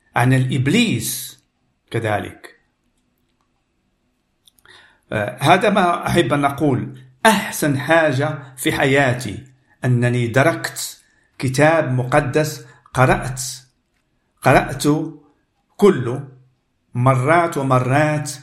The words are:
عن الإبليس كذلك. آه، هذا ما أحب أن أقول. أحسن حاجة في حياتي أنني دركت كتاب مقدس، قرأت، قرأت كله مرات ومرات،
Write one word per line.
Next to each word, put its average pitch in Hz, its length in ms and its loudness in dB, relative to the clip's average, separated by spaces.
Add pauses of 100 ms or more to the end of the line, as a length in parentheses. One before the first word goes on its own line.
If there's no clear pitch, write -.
(160)
عن 123 180 2
الإبليس 131 1040 -2 (520)
كذلك. 104 680 -6 (2500)
آه، 104 280 -6
هذا 185 300 4
ما 185 380 0
أحب 147 260 0
أن 143 120 0
أقول. 139 560 -2 (240)
أحسن 190 520 0
حاجة 156 800 0
في 156 140 -4
حياتي 135 720 0 (420)
أنني 123 420 0
دركت 143 760 -2 (360)
كتاب 143 520 2
مقدس، 131 720 -2 (280)
قرأت، 147 480 0 (1000)
قرأت 139 420 2 (920)
كله 147 500 2 (640)
مرات 139 640 2
ومرات، 135 720 0 (120)